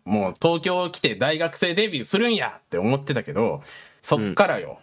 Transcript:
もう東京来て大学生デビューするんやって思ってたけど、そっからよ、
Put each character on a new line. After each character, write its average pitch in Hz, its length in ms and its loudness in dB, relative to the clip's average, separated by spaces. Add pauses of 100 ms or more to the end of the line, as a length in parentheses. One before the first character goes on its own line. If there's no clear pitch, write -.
も 98 260 0
う - 80 -6
東 165 220 4
京 180 300 0
来 - 80 -12
て 117 160 0
大 147 240 0
学 165 160 -2
生 175 180 0
デ 208 140 2
ビ 170 120 -4
ュ - 20 -6
ー - 40 -6
す 190 140 0
る 233 80 2
ん 226 80 2
や 123 240 -4
っ - 100 -20
て - 80 -4
思 107 200 2
っ 139 60 -4
て 139 120 -2
た 113 80 -2
け - 100 -10
ど、 90 300 0 (400)
そ - 200 2
っ 98 120 -2
か 202 120 6
ら 135 120 0
よ、 85 240 -10